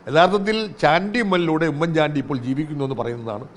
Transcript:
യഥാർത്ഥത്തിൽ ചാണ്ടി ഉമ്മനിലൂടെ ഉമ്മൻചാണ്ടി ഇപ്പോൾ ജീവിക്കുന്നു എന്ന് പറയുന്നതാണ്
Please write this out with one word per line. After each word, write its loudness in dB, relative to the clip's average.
യഥാർത്ഥത്തിൽ 4
ചാണ്ടി 2
ഉമ്മനിലൂടെ 2
ഉമ്മൻചാണ്ടി 0
ഇപ്പോൾ -4
ജീവിക്കുന്നു -4
എന്ന് -4
പറയുന്നതാണ് -8